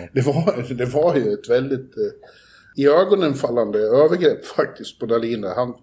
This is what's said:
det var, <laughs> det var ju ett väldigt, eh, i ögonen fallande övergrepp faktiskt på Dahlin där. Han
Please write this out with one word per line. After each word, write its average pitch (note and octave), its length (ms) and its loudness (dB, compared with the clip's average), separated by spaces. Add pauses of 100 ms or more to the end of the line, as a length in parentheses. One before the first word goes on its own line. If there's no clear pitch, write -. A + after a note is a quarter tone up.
(140)
det C3 120 0
var, C#3 480 -2
<laughs> A#2 40 -8
det B2 80 -4
var D3 300 0
ju A2 180 0
ett G#2 160 -6
väldigt, B2+ 480 -2
eh, - 840 -8
i C#3 40 6
ögonen F3+ 460 4
fallande A#2 460 -2
övergrepp D#3 640 2
faktiskt - 540 -6
på A#2+ 60 -8
Dahlin A#2 360 -2
där. F#2+ 140 -6
Han B2 280 -4